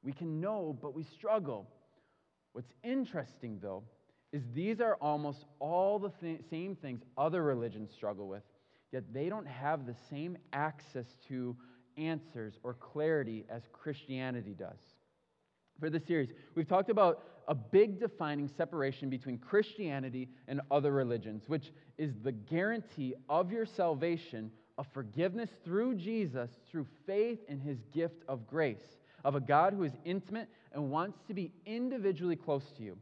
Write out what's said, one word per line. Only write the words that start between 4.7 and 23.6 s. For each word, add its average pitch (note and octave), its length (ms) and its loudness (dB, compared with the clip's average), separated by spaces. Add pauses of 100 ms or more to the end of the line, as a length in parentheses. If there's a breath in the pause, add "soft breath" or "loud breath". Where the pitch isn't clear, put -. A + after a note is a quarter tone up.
are A3 200 4
almost D3 440 -2 (160)
all F#3+ 400 2
the G3 100 -4 (100)
th-, E3 200 -6 (100)
same F3+ 240 -6
things C3 280 -8 (140)
other D#3+ 280 2
religions A#2 480 0
struggle G#2 340 -4
with, G2 160 -8 (480 soft breath)
yet B2 220 -4
they C#3 160 -2
don't G3+ 180 -6
have C#3 400 -2
the A#2+ 80 -6 (160)
same D#3 260 -6 (160)
access C#3+ 540 -4 (220)
to B2 280 -4 (400 loud breath)
answers D3 680 -4
or B2 100 -4
clarity C3+ 760 0
as A#2 140 -8 (100)
Christianity C3 840 -6
does. F#2 220 -10 (960)
For D#3 100 -2
this D#3+ 180 0
series, D#3 240 2 (260 loud breath)
we've E3 100 2
talked F#3+ 240 6
about G3 320 8 (240 loud breath)
a D#3 80 2
big F#3+ 460 6
defining D3 480 -2
separation C#3+ 600 0
between B2+ 300 -4
Christianity C#3 880 0 (200 loud breath)
and C3+ 120 -2 (100)
other C#3+ 220 6
religions, A2+ 560 0
which D3+ 240 -2 (240 loud breath)
is D3 260 -2
the C3 100 -2
guarantee D#3 840 -2 (140)
of F3 240 2
your A3+ 140 0